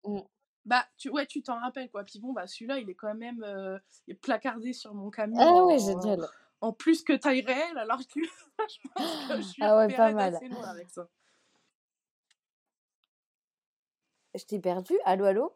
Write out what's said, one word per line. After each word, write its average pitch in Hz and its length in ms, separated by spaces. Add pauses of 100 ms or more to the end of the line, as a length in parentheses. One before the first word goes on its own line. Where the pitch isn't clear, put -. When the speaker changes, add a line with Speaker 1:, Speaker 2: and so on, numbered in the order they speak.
Speaker 1:
Mm. 202 160 (460)
Speaker 2:
Bah, 247 180 (120)
tu, 269 140
ouais, 277 160
tu - 160
t'en 233 180
rappelles, 254 300
quoi. 202 140
Puis 202 160
bon, 254 120
bah, 190 140
celui-là, 240 320
il 220 100
est 180 60
quand 214 200
même, 233 280
euh, 190 360 (280)
il - 60
est 190 60
placardé 233 540
sur 214 220
mon 202 160
camion 220 300
Speaker 1:
Ah 349 260
ouais, 339 80
Speaker 2:
en, 269 40
Speaker 1:
génial. 190 480 (360)
Speaker 2:
en 220 100
plus 320 300
que 311 100
taille 269 300
réelle, 285 340
alors 226 220
que 262 220
<laughs> - 480
je - 260
pense 311 340
que - 80
je 214 60
suis 190 200
Speaker 1:
Ah 214 140
ouais, 220 180
pas 226 140
Speaker 2:
repérée 214 60
Speaker 1:
mal. 190 180
Speaker 2:
d'assez 170 160
loin - 200
avec 175 200
ça. 175 180 (3250)
Speaker 1:
Je 190 100
t'ai 208 140
perdue. 185 460
Allô, 190 220
allô ? 208 300